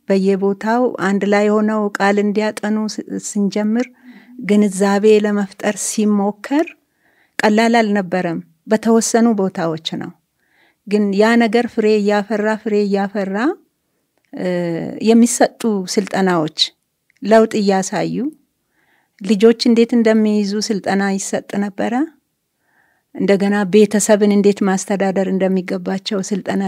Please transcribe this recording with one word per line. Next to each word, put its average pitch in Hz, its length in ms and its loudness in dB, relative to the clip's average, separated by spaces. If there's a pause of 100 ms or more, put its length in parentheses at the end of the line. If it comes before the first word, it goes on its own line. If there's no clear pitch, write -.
በየቦታው 196 760 0 (180)
አንድ 196 260 -2
ላይ 202 220 2
ሆነው 214 340 0 (100)
ቃል 202 260 0
እንዲያጠኑ 208 580 -2 (120)
ስ-፣ - 160 -10 (180)
ስንጀምር፣ 214 640 -2 (520)
ግንዛቤ 202 680 2 (160)
ለመፍጠር 202 600 -4
ሲሞከር 208 840 -2 (720)
ቀላል 220 380 2
አልነበረም። 185 600 0 (280)
በተወሰኑ 226 680 2
ቦታዎች 170 600 -4
ነው። - 160 -10 (760)
ግን 208 180 0 (100)
ያ 214 220 4
ነገር 233 320 2
ፍሬ 214 180 -2 (100)
እያፈራ፣ 208 500 0 (100)
ፍሬ 208 260 -4
እያፈራ፣ 196 540 -2 (960)
እ፣ 190 160 -6 (540)
የሚሰጡ 233 580 2 (280)
ስልጠናዎች 185 720 -2 (640)
ለውጥ 220 340 4
እያሳዩ 190 600 -2 (1040)
ልጆች 220 440 4
እንዴት 233 280 4
እንደሚይዙ 214 600 2 (100)
ስልጠና 196 480 -2
ይሰጥ 190 480 -6
ነበረ። 202 360 -4 (1200)
እንደገና 196 420 0 (100)
ቤተሰብን 208 680 4
እንዴት 202 300 2
ማስተዳደር 190 640 -2
እንደሚገባቸው 190 960 -4
ስልጠና 196 460 -4